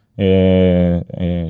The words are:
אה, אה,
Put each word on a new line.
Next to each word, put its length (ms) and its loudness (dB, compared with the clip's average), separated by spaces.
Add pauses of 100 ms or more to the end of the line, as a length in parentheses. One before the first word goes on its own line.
(200)
אה, 40 -2 (960)
אה, 60 -4 (240)